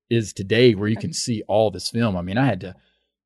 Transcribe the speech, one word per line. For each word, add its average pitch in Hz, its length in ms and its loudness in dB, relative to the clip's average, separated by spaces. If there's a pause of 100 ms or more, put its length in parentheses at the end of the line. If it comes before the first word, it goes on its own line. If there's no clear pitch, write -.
is 117 240 -2
today 110 400 4
where 101 140 -2
you 110 80 0
can 139 180 -6
see 113 360 -6
all 107 200 4
this 90 200 -8
film. 113 260 -2
I 87 60 -4
mean, 95 160 -6
I 135 80 2
had 101 160 0
to, 92 140 -14 (500)